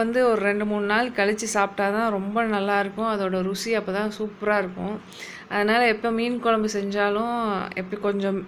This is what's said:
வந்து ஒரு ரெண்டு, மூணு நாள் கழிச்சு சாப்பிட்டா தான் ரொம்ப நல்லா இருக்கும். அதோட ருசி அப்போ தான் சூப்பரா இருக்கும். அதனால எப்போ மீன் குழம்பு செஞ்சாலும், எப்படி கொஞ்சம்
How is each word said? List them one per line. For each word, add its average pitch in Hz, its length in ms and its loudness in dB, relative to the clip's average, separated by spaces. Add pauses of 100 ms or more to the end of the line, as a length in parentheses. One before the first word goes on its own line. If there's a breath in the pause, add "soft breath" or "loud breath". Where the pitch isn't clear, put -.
வந்து 233 180 2 (120)
ஒரு 208 180 2
ரெண்டு, 208 220 0
மூணு 208 220 0
நாள் 240 260 0
கழிச்சு 214 360 2
சாப்பிட்டா 196 300 2 (120)
தான் 226 200 0
ரொம்ப 202 260 0 (140)
நல்லா 202 260 2
இருக்கும். 214 300 -2
அதோட 185 360 0
ருசி 196 300 -4
அப்போ 202 200 -4
தான் 214 200 -2
சூப்பரா 208 440 0
இருக்கும். 185 320 -6 (600 loud breath)
அதனால 214 260 4 (120)
எப்போ 220 160 0 (100)
மீன் 240 260 0
குழம்பு 214 320 2
செஞ்சாலும், 202 580 0 (460)
எப்படி 185 160 -6 (100)
கொஞ்சம் 196 400 0